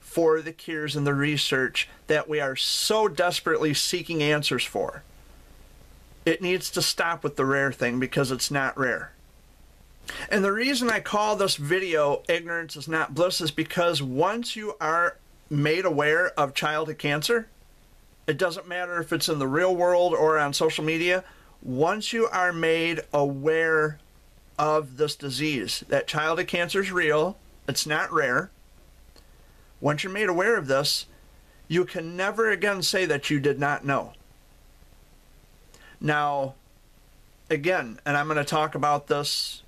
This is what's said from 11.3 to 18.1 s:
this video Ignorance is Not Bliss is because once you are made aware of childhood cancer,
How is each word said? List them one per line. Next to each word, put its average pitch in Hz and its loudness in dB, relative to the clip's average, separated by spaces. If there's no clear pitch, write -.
this 196 2
video 156 0
Ignorance 170 -2
is 147 -12
Not 156 -2
Bliss 175 2
is 180 -2
because 165 0
once 180 -2
you 214 -8
are 170 2
made 151 2
aware 156 2
of 143 0
childhood 151 -2
cancer, 156 0